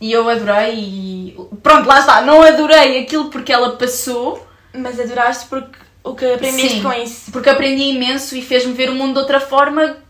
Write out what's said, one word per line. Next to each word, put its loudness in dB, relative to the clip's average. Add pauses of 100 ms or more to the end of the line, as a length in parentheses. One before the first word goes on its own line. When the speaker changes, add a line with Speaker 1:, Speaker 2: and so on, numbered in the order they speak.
Speaker 1:
E -6
eu 2
adorei 0
e -12 (260)
pronto, 6
lá 6
está, 4
não 6
adorei 4
aquilo -4
porque -6
ela 0
passou. -6 (260)
Speaker 2:
Mas -10
adoraste -4
porque -12 (260)
o -12
que -6
aprendeste -2
Speaker 1:
Sim, -4
Speaker 2:
com -4
isso. -10
Speaker 1:
porque 2
aprendi 0
imenso -4
e -8
fez-me -2
ver -4
o -4
mundo -4
de 0
outra 0
forma -2 (120)